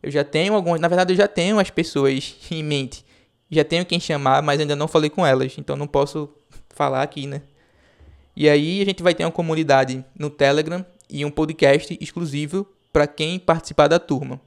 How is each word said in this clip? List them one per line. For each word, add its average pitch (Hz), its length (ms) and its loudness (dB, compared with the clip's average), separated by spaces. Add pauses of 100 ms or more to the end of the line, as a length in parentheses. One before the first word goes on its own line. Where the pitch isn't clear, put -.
Eu 143 120 -8
já 143 100 0
tenho 165 320 -2
alguns, 175 240 0
na 165 80 0
verdade, 180 260 2
eu 180 40 2
já 208 100 4
tenho 202 320 0
as 190 120 2
pessoas 139 680 0 (140)
em 160 120 -6
mente. 143 420 -4 (460)
Já 156 140 2
tenho 170 200 -2
quem 175 140 -2
chamar, 143 440 0
mas 147 180 0
ainda 147 160 -2
não 143 100 -2
falei 156 240 2
com 175 160 0
elas, 131 320 2
então 143 180 -8
não 143 120 -8
posso 143 400 -2 (400)
falar 135 340 -2
aqui, 143 240 -8
né? 143 160 -10 (920)
E 147 120 4
aí 151 320 2
a 196 40 2
gente 190 180 -4
vai 175 120 4
ter 170 100 -6
uma 165 80 -2
comunidade 143 720 0 (120)
no 147 140 -6
Telegram 156 560 0 (240)
e 143 140 -6
um 147 60 -4
podcast 156 720 0
exclusivo 151 640 -6 (280)
pra 147 160 2
quem 160 320 -6
participar 165 480 2
da 165 100 4
turma. 135 480 -4